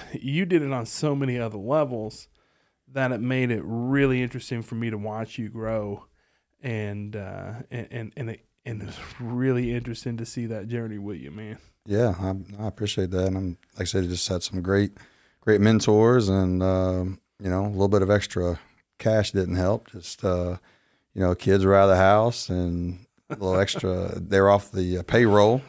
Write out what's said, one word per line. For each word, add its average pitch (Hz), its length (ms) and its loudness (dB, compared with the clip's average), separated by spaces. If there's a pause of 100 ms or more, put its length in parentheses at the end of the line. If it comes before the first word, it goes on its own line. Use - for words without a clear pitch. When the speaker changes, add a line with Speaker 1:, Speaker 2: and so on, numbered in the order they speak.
(140)
Speaker 1:
you 143 320 -4
did 170 160 2
it 139 100 -4
on 123 140 -4
so 147 300 -4
many 131 240 -2
other 110 180 -6
levels 120 680 -4 (640)
that 131 220 -2
it 120 100 -4
made 127 280 0
it 107 160 -2
really 127 560 0
interesting 120 400 -6
for 117 140 -10
me 113 160 -4
to 110 80 -6
watch 107 400 -8
you 107 100 -8
grow. 110 560 -6 (560)
And, 104 540 -6
uh, 98 380 -12 (180)
and, 120 180 -10
and, 113 260 -12
and 117 140 -8
it, - 160 -14 (200)
and 113 180 -10
it - 20 -10
was 101 140 -14 (200)
really 123 540 -2
interesting 120 440 -6
to 117 80 -8
see 120 220 -8
that 107 200 -8
journey 113 320 -6
with 101 200 -8
you, 67 120 -14
man. 107 260 -14 (300)
Speaker 2:
Yeah, 107 320 2
I, 95 160 -2 (280)
I 110 40 -4
appreciate 101 440 -4
that. 92 160 0
And 95 100 -2
I'm, 92 200 -4 (160)
like - 80 -8
I - 40 -4
said, 95 220 -2
just 87 200 -4
had 90 160 -4
some 92 180 -6
great, 98 300 2 (480)
great 104 220 4
mentors, 110 680 6
and, 92 320 2
um, 92 580 0 (220)
you 95 80 -4
know, 92 160 0
a 104 40 -4
little 98 180 2
bit 101 160 4
of 95 80 2
extra 90 480 0 (400)
cash 110 320 2
didn't 90 240 0
help. 95 360 0
Just, - 320 -12
uh, 90 340 -2 (580)
you 98 60 -4
know, 90 120 2
kids 95 320 2
were 98 80 6
out 98 120 8
of 98 40 6
the 92 140 6
house, 110 460 4
and 87 500 -4 (320)
a - 20 -8
little 92 260 0
extra, 92 560 -2
Speaker 1:
<laughs> 90 60 -8
Speaker 2:
they're 98 300 6
off 101 200 2
the, 90 280 -2
uh, 87 40 -6
payroll, 113 640 4